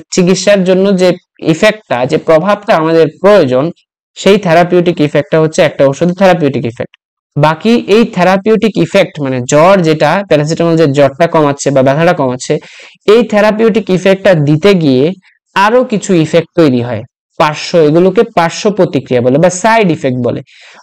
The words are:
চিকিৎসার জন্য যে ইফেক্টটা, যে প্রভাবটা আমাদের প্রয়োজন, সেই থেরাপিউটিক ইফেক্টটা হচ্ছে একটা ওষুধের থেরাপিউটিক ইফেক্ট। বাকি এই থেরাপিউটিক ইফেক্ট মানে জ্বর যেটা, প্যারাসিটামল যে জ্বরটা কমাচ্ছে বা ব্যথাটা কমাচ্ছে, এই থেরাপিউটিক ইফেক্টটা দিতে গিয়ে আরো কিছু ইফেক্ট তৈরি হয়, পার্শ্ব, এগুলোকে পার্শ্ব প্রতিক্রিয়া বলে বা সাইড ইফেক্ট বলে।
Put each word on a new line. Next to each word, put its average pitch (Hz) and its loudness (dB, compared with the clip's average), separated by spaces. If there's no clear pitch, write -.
চিকিৎসার 190 0
জন্য 185 0
যে 180 2
ইফেক্টটা, 160 -2
যে 151 -4
প্রভাবটা 196 0
আমাদের 160 2
প্রয়োজন, 165 2
সেই 196 0
থেরাপিউটিক 175 0
ইফেক্টটা 147 -2
হচ্ছে 160 0
একটা 143 0
ওষুধের 170 -2
থেরাপিউটিক 165 0
ইফেক্ট। - -10
বাকি 160 0
এই 220 2
থেরাপিউটিক 196 -2
ইফেক্ট 170 -2
মানে 131 -4
জ্বর 175 2
যেটা, 156 0
প্যারাসিটামল 165 0
যে 160 2
জ্বরটা 139 0
কমাচ্ছে 147 -2
বা 135 2
ব্যথাটা 151 0
কমাচ্ছে, 135 -4
এই 220 4
থেরাপিউটিক 214 0
ইফেক্টটা 190 0
দিতে 156 2
গিয়ে 151 2
আরো 220 2
কিছু 214 -4
ইফেক্ট 160 0
তৈরি 135 2
হয়, 117 -8
পার্শ্ব, 156 -4
এগুলোকে 180 2
পার্শ্ব 170 -2
প্রতিক্রিয়া 135 -2
বলে 127 0
বা 175 2
সাইড 220 0
ইফেক্ট 135 -4
বলে। 120 -6